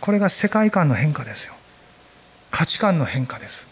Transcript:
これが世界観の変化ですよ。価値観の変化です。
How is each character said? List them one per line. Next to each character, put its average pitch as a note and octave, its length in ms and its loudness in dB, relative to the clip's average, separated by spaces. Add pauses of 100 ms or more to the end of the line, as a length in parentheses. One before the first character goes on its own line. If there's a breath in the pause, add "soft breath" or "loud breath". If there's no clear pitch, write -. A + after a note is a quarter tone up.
こ G3+ 120 0
れ G#3 60 4
が G3+ 120 2
世 - 180 0
界 G#3+ 220 2
観 F3 180 2
の B2+ 60 4
変 C#3 180 2
化 C#3 120 -6
で A2 100 -12
す - 100 -10
よ。 - 100 -18 (960)
価 - 140 0
値 - 140 -2
観 F#3+ 200 2
の C#3 60 2
変 B2+ 220 -4
化 - 120 -12
で - 100 -16
す。 - 240 -18